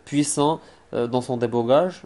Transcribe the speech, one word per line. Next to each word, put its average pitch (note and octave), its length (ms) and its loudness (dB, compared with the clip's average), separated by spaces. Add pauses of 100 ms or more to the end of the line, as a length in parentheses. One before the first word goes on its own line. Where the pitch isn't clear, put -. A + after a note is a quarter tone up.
puissant, D3 560 0 (320)
euh, A#2+ 160 -2
dans B2 140 0
son B2 160 -4
débogage A#2+ 680 0